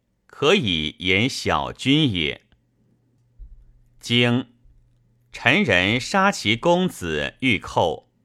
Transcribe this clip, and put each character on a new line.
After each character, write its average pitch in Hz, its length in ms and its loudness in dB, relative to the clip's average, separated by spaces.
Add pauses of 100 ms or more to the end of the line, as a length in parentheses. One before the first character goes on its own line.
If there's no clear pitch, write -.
(260)
可 156 300 0
以 82 420 -2
言 95 320 0
小 78 420 -4
君 143 400 0
也。 78 360 -6 (1500)
经 120 520 0 (800)
陈 151 320 2
人 104 380 2
杀 196 300 0
其 107 240 -2
公 165 340 2
子 76 520 -4
欲 120 180 0
寇。 - 520 -4 (140)